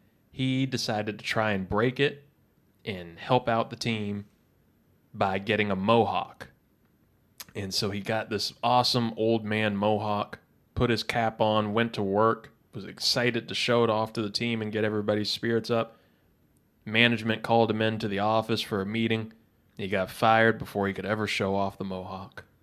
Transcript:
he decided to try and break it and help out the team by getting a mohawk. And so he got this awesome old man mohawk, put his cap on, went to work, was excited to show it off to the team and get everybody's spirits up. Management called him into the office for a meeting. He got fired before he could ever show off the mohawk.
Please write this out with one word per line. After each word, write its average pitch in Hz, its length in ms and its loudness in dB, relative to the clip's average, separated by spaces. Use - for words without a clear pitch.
he 131 340 -2
decided 110 540 -4
to - 40 -18
try 110 280 0
and 95 180 -2
break 117 300 0
it 143 240 0
and 87 360 -10
help 123 280 2
out 113 220 0
the 117 60 -10
team 104 500 -4
by 98 240 0
getting 104 320 0
a 98 60 0
mohawk. 98 720 0
And 98 180 -8
so 98 200 -2
he 101 80 -6
got 110 320 -4
this 101 200 -4
awesome 120 520 2
old 110 300 2
man 107 320 0
mohawk, 104 600 0
put 123 160 2
his 110 140 0
cap 113 360 -2
on, 107 360 2
went 117 180 0
to 110 80 -4
work, 107 500 2
was 101 120 -12
excited 120 640 -2
to 107 60 -10
show 120 300 2
it 110 80 4
off 110 220 0
to 117 100 -2
the 104 80 -4
team 117 320 -2
and 107 80 -6
get 107 120 0
everybody's 107 460 0
spirits 117 400 -2
up. 117 280 -2
Management 113 600 2
called 117 260 4
him 110 140 0
into 110 240 0
the 98 100 -2
office 110 440 0
for 101 200 -2
a 95 60 -2
meeting. 110 440 0
He 101 100 -6
got 95 220 -2
fired 113 480 4
before 101 300 -4
he 98 60 -2
could 95 120 -8
ever 107 220 -2
show 98 280 0
off 98 220 -2
the 98 80 -8
mohawk. 95 580 -12